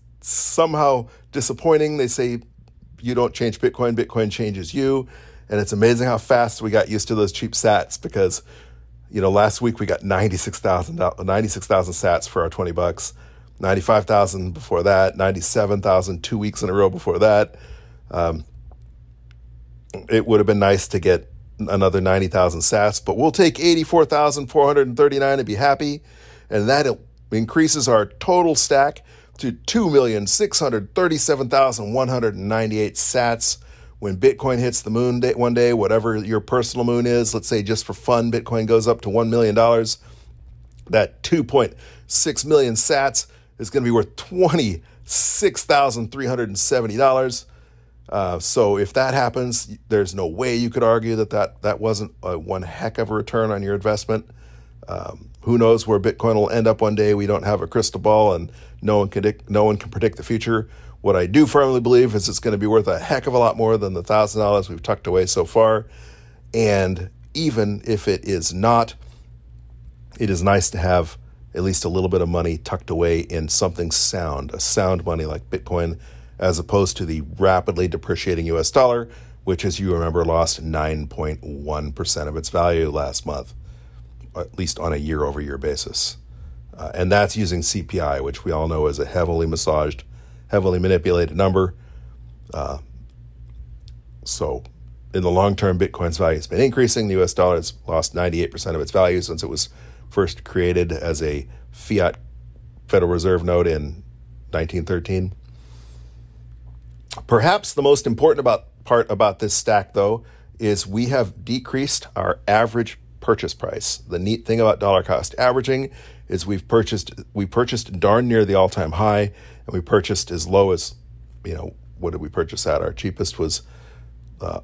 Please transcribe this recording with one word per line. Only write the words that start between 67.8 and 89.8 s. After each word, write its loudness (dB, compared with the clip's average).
if -2
it -2
is -4
not, 2
it 0
is -2
nice 4
to -8
have 0
at -4
least -2
a -2
little 0
bit 2
of 0
money -2
tucked -10
away 0
in -6
something -2
sound, -4
a -12
sound 0
money -4
like -10
Bitcoin, -6
as 0
opposed 0
to -6
the -6
rapidly 2
depreciating -4
U -2
S -2
dollar, 2
which, -2
as -4
you -2
remember, 0
lost 0
nine -4
point -8
one -8
percent -6
of -10
its -8
value 0
last -6
month, -10
at -12
least -6
on -4
a -2
year-over-year -4
basis. -6
Uh, -12
and 0
that's 4
using -2
C -4
P -6
I, -2
which -8
we -2
all -2
know 0
is -2
a -2
heavily -2
massaged, -2